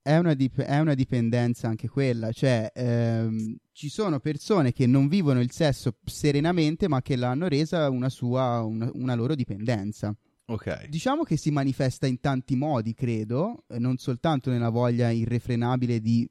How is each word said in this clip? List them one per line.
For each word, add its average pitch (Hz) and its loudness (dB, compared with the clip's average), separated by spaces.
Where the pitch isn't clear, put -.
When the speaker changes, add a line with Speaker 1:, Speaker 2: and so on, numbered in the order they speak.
Speaker 1:
è 151 4
una 170 4
dip-, 135 0
è 139 0
una 156 2
dipendenza 120 0
anche 113 -4
quella, 117 -2
cioè, 117 0
ehm, 113 0
ci 147 -10
sono 185 -2
persone 151 2
che 131 2
non 139 6
vivono 143 2
il 123 0
sesso 139 0
serenamente, 156 0
ma 135 2
che 139 -2
l'hanno 123 -2
resa 151 0
una 127 -2
sua, 123 -2
una, 113 -4
una 127 -4
loro 120 0
dipendenza. 107 -4
Speaker 2:
Ok. - -6
Speaker 1:
Diciamo 254 -2
che 165 -2
si 151 -2
manifesta 139 -2
in 123 -2
tanti 135 -2
modi, 123 -2
credo, 120 -2
eh, 120 -8
non 127 0
soltanto 135 -2
nella 117 0
voglia 120 2
irrefrenabile 120 0
di 117 2